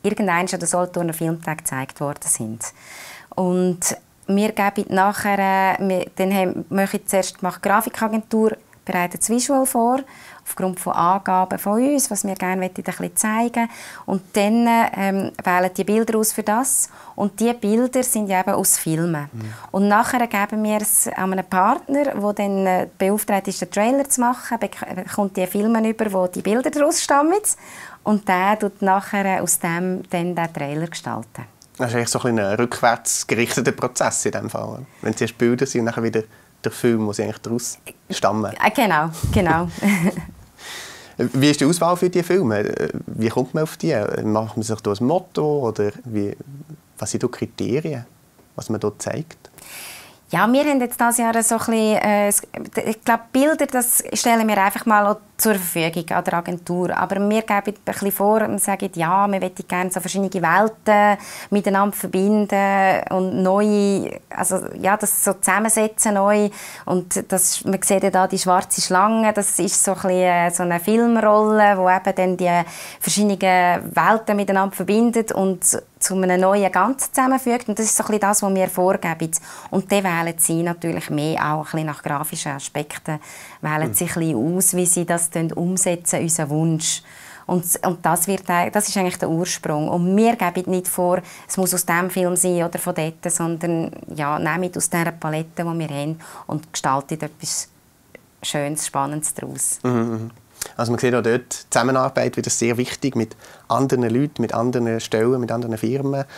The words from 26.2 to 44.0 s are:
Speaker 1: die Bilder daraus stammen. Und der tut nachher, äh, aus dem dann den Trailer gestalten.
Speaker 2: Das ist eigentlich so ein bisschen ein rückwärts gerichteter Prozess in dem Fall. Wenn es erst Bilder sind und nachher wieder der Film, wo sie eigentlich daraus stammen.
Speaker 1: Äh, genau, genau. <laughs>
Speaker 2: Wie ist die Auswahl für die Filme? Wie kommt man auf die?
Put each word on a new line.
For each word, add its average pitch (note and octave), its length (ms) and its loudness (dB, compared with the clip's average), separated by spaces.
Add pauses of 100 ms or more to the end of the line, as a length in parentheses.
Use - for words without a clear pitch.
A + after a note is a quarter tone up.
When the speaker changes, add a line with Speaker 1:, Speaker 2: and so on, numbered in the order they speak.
Speaker 1:
die F3+ 140 -6
Bilder B3 300 0
daraus D4 320 2
stammen. D#4 380 4 (640)
Und G#3+ 260 0
der F#3+ 280 4
tut G3+ 240 -4
nachher, G3 440 2
äh, F#3+ 160 2
aus E3+ 180 -2
dem F3+ 500 -2
dann F3 240 -2
den E3+ 200 -2
Trailer D3 340 -4
gestalten. A#2 560 -10 (340)
Speaker 2:
Das B2 120 -2
ist A2+ 60 -2
eigentlich A#2 140 2
so - 100 0
ein A#2+ 160 0
bisschen A2+ 40 2
ein G2+ 160 0
rückwärts A#2+ 720 0
gerichteter A#2+ 460 0
Prozess - 520 -2
in - 60 0
dem A2 180 -6
Fall. A2 360 -10 (160)
Wenn A2 120 -2
es - 60 -6
erst A2+ 180 -2
Bilder B2 280 2
sind B2 160 -2
und A2+ 60 0
nachher A#2 160 -4
wieder A2+ 200 0 (400)
der - 80 -2
Film, A2+ 340 2
wo G#2 80 -2
sie G#2+ 100 -4
eigentlich G#2 160 -4
daraus - 380 -6 (320)
stammen. C#3+ 420 0 (140)
Speaker 1:
Äh, G#3+ 60 6
genau, E3+ 380 2 (220)
genau. F3 420 2
<laughs> - 40 -14 (1400)
Speaker 2:
Wie C3 320 4
ist - 120 2
die C#3 40 4
Auswahl E3+ 320 4
für F3+ 120 2
die F3+ 140 0
Filme? A2+ 680 0 (160)
Wie A2 220 -2
kommt B2+ 240 -2
man D#3 100 0
auf - 140 -6
die? D#3+ 180 0 (280)